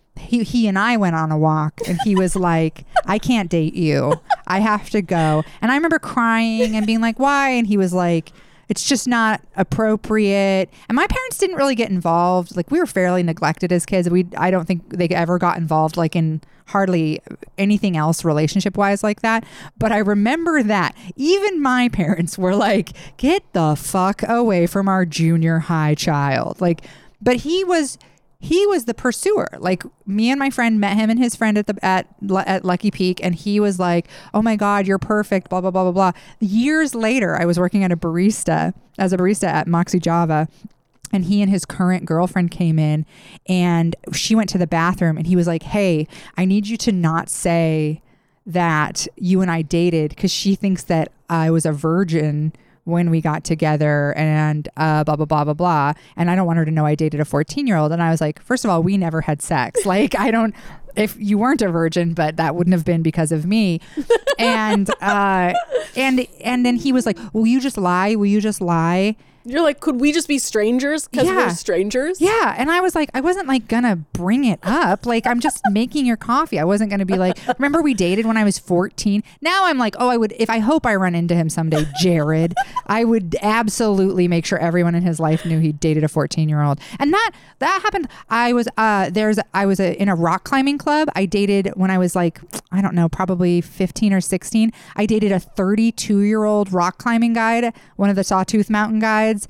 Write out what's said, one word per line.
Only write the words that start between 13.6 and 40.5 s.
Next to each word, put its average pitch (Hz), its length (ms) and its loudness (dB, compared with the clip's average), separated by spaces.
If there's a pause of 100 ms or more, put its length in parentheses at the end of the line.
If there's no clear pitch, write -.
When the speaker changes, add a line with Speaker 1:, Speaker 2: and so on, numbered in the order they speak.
Speaker 1:
as 175 120 2
kids. 180 240 0
We, 175 180 2 (100)
I 180 140 0
don't 180 160 0
think 175 240 -6
they 175 180 -2
ever 170 300 0
got 175 200 0
involved, 156 380 0
like, 165 200 0
in 160 240 0 (280)
hardly 175 520 0 (380)
anything 196 380 2
else 160 280 0
relationship-wise 190 760 0
like 208 180 -2
that. 226 240 -2 (320)
But 220 160 0
I 208 60 2
remember 240 640 2
that 208 340 0 (200)
even 381 440 0
my 254 280 2
parents 170 500 -2
were 185 160 0
like, 202 360 0 (260)
"Get 330 260 0 (100)
the 156 240 2
fuck 190 500 -2
away 226 400 2
from 196 220 -2
our 185 160 2
junior 165 540 2
high 156 360 0
child." 143 680 -2
Like, 175 220 -2 (380)
but 247 160 2
he 330 280 -2
was, 330 340 -2 (420)
he 392 260 0
was 359 200 0
the 233 80 -4
pursuer. - 540 -2 (100)
Like, 185 260 -2 (220)
me 214 240 0
and 269 80 0
my 277 120 -2
friend 233 300 0
met 202 160 0
him 220 140 2
and 226 80 2
his 247 180 2
friend 220 220 0
at 208 80 -2
the, 208 180 -4
at 185 220 0 (160)
Lu-, 190 160 0
at 190 260 -2
Lucky 180 260 0
Peak, 180 320 -2
and 180 120 -2
he 202 260 -2
was 202 180 0
like, 175 300 0 (240)
"Oh 214 80 0
my 220 160 2
God, 202 300 0
you're 190 120 2
perfect, 208 520 -2
blah, 185 100 -2
blah, 185 100 -2
blah, 185 200 0
blah, - 20 0
blah." 185 200 2 (280)
Years 262 540 0
later, 220 420 0
I 170 80 0
was 170 140 2
working 185 260 2
at 180 80 2
a 170 40 0
barista, 170 760 0 (260)
as 190 140 0
a 185 60 0
barista 196 300 0
at 151 180 -2
Moxie 170 340 0
Java, 160 480 0 (640)